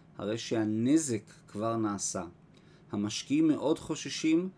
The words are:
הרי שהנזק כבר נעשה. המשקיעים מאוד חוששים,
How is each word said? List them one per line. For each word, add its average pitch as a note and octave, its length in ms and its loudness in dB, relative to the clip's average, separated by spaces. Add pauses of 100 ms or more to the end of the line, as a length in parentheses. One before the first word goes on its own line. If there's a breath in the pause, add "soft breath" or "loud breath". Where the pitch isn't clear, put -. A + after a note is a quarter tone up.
(180 loud breath)
הרי G#2+ 200 -2
שהנזק A#2 840 2 (240)
כבר A2+ 300 -2
נעשה. G2+ 460 -2 (680 loud breath)
המשקיעים G#2+ 560 0
מאוד D3 320 2
חוששים, D#3+ 800 -2